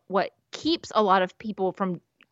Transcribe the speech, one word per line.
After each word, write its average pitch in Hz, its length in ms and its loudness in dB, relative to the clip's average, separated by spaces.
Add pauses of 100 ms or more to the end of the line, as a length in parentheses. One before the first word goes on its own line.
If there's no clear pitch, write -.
what - 240 0 (220)
keeps - 420 -4
a 214 80 4
lot 190 200 4
of 185 160 -4
people 196 340 -4
from 185 280 -4 (320)